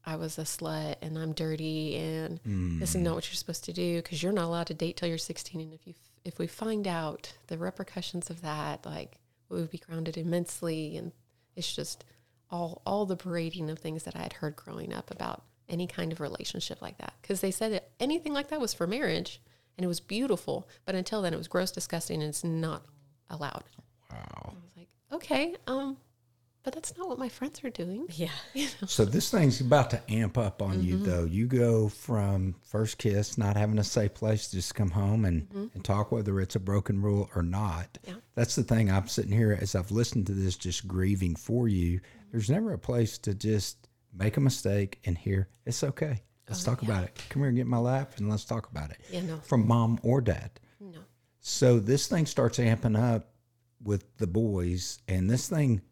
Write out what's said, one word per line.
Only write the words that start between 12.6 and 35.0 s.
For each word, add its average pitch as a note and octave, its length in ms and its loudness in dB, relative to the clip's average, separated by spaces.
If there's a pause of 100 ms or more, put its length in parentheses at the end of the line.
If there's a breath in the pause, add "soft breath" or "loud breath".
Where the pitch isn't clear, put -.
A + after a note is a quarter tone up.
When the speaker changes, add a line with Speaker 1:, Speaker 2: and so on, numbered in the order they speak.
Speaker 1:
all G#3 200 0
the F#3 100 -2
berating E3+ 540 -4
of D#3+ 80 -8
things D#3+ 260 -8
that E3+ 120 -12
I - 60 -8
had - 120 -8
heard D3+ 220 -6
growing - 360 -12
up - 180 -10
about - 340 -8 (240)
any F3 180 -4
kind E3+ 260 -6
of D#3+ 80 -10
relationship - 640 -8
like - 160 -14
that. - 240 -12
'Cause G3 180 -4
they G3 100 0
said A3 220 -2
that - 180 -6 (100)
anything D4+ 320 -2
like C#4 160 -2
that D4+ 120 -4
was A#3 140 -2
for F3 120 -2
marriage. F#3 540 -2 (360 soft breath)
And F#3 80 -2
it F3+ 40 0
was F3 120 -2
beautiful, G#3+ 680 -2 (160 loud breath)
but F#3+ 100 -4
until F#3+ 280 -2
then F3 100 0
it D#3 60 -4
was D#3+ 100 -8
gross, F#3 220 0
disgusting, E3+ 500 -6
and D3+ 80 -2
it's D3 160 -6
not D#3+ 400 -4 (460)
allowed. D3 340 -8 (460)
Speaker 2:
Wow. A1+ 80 -12 (260)
Speaker 1:
I - 40 -12 (140)
was - 140 -20
like, F3 120 -20 (220)
"Okay, D#4+ 460 0 (100)
um, C4+ 300 -4 (680)
but C4 120 -4
that's D#4+ 240 -10
not F#4 100 -6
what B3+ 100 -4
my B3+ 120 -4
friends - 340 -8
are C4 60 -4
doing." G3 420 -6
Speaker 3:
Yeah. D#3+ 160 -4 (140)
Speaker 1:
<laughs> - 120 -18
You C#4+ 120 0 (160)
know? G3 40 -4
Speaker 2:
So A2 200 4
this A#2+ 240 2
thing's D3+ 320 6
about C3 300 6
to - 200 -2
amp G#2+ 240 2
up G#2+ 240 0
on F#2+ 220 2
you, F2+ 140 4
Speaker 1:
Mm-hmm. G2 80 2
Speaker 2:
though. F2 200 4
You F#2 220 2
go A#2 420 6
from G2 720 0
first G#2+ 360 -2
kiss, G#2 400 2
not G#2 180 4
having G#2+ 220 4
a G#2 60 4
safe G#2+ 280 2
place A2 360 0
to - 80 -6
just - 180 -4
come G2+ 160 2
home G#2 340 4